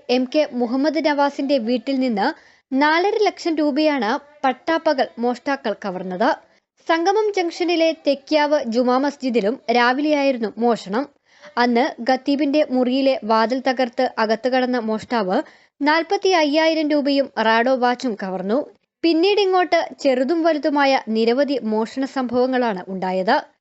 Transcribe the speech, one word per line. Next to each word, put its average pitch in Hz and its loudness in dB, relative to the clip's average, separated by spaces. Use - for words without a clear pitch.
എം 254 2
കെ 302 0
മുഹമ്മദ് 269 0
നവാസിന്റെ 285 0
വീട്ടിൽ 247 -2
നിന്ന് 240 0
നാലര 320 2
ലക്ഷം 339 0
രൂപയാണ് 285 0
പട്ടാപ്പകൽ 294 -2
മോഷ്ടാക്കൾ 247 -4
കവർന്നത്. 185 -4
സംഗമം 392 2
ജംഗ്ഷനിലെ 339 0
തെക്യാവ് 294 0
ജുമാ 240 0
മസ്ജിദിലും 254 -2
രാവിലെയായിരുന്നു 262 0
മോഷണം. 226 -2
അന്ന് 240 2
ഖത്തീബിന്റെ 277 0
മുറിയിലെ 254 0
വാതിൽ 226 2
തകർത്ത് 254 -2
അകത്ത് 220 0
കടന്ന 247 0
മോഷ്ടാവ് 196 -2
നാൽപത്തി 330 0
അയ്യായിരം 320 2
രൂപയും 277 0
റാഡോ 226 2
വാച്ചും 247 0
കവർന്നു. 190 -4
പിന്നീടിങ്ങോട്ട് 359 2
ചെറുതും 269 0
വലുതുമായ 285 2
നിരവധി 233 0
മോഷണ 220 -2
സംഭവങ്ങളാണ് 247 -2
ഉണ്ടായത്. 185 0